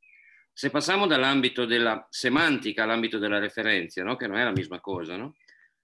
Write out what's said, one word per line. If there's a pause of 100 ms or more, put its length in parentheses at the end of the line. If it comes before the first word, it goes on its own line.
(560)
Si
pasamos
del
ámbito
de
la
semántica
al
ámbito
de
la
referencia,
¿no?
Que
no
es
la
misma
cosa,
¿no? (480)